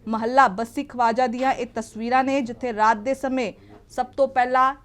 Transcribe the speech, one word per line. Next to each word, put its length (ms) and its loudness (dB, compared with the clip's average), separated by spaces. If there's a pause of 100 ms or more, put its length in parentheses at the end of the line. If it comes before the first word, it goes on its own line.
ਮੁਹੱਲਾ 400 2
ਬੱਸੀ 360 -4
ਖਵਾਜਾ 440 0
ਦੀਆਂ 260 0
ਇਹ 220 -8
ਤਸਵੀਰਾਂ 480 -2
ਨੇ, 180 0
ਜਿੱਥੇ 320 -6
ਰਾਤ 240 4
ਦੇ 160 -2
ਸਮੇਂ 400 -4 (360)
ਸਭ 160 -4
ਤੋਂ 220 0
ਪਹਿਲਾਂ 580 2